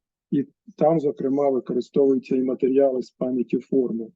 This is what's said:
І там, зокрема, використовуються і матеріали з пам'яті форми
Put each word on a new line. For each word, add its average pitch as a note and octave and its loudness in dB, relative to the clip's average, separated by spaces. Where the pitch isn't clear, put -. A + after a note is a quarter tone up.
І C#3 -2
там, D#3 2
зокрема, C#3 -2
використовуються C3 0
і C3 0
матеріали C3 0
з - -12
пам'яті B2+ -4
форми A2+ -2